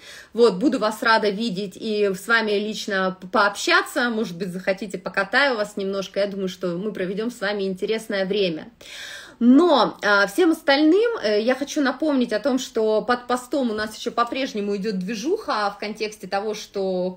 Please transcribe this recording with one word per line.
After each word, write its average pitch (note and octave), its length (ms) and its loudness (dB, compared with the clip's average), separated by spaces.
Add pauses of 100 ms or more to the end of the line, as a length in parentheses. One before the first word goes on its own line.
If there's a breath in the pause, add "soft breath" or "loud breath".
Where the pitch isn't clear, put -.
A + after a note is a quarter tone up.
(320 loud breath)
вот, G#3+ 240 4
буду A#3 240 2
вас G#3+ 220 -2
рада A3 260 4
видеть G3+ 480 -4
и G#3 360 0
с F#3 140 -12
вами A3 260 2
лично G3+ 680 -2
п-, F#3 80 -14
пообщаться, B3 840 2
может G#3+ 260 -4
быть, F#3 120 -6
захотите, F#3+ 500 -6
покатаю A#3 580 0
вас G#3 200 -4
немножко, G3 440 -4
я G3+ 60 0
думаю, G3 220 -4
что F3+ 280 -6
мы G3+ 160 -6
проведем F#3+ 380 -4
с - 100 -12
вами G3+ 220 -2
интересное G3 640 -4
время. F#3 460 -2 (680 loud breath)
Но, B3+ 640 6
а, G3+ 240 4
всем D#4+ 240 4
остальным, D#4+ 680 4
э, G#3 180 2
я B3+ 160 2
хочу - 240 -4
напомнить C4+ 520 0
о G#3+ 60 2
том, C4 220 0
что G#3+ 420 0
под A#3+ 240 -2
постом B3 440 -2
у G#3 40 -4
нас G#3+ 220 -6
еще - 160 -8
по-прежнему A#3 640 -2
идет G3+ 220 -4
движуха A3 720 -2
в G3+ 100 -12
контексте G#3+ 480 -8
того, G3+ 260 -4
что F#3+ 640 -4